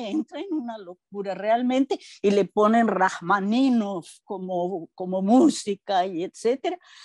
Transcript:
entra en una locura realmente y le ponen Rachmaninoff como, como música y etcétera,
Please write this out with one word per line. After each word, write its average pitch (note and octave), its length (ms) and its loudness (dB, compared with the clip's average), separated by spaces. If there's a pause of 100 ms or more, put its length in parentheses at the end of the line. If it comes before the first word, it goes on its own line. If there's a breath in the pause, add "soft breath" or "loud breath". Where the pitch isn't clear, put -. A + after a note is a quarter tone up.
entra A#3+ 340 -6
en G4 120 -10
una A#3+ 240 -6
locura F#3+ 560 -12
realmente B3 640 0 (240 loud breath)
y G3+ 100 4
le G3+ 140 4
ponen A3 420 4
Rachmaninoff G#3 1400 0
como, F#3 680 -6
como F#3 280 -4
música G3+ 840 2
y F3+ 180 -6
etcétera, C#4 540 -4 (280 loud breath)